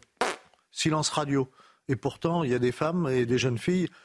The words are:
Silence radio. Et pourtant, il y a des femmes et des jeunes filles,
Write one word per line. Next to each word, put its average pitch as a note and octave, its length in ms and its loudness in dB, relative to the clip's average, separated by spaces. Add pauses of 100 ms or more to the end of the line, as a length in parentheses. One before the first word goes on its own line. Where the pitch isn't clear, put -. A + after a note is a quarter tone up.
(680)
Silence D#3 400 0
radio. C#3 400 0 (380)
Et C3+ 80 0
pourtant, E3 480 -2
il B2 80 0
y - 20 2
a B2 60 2
des B2 120 2
femmes D#3+ 380 -2
et B2+ 160 2
des B2 140 2
jeunes B2 180 0
filles, F3+ 320 0 (140)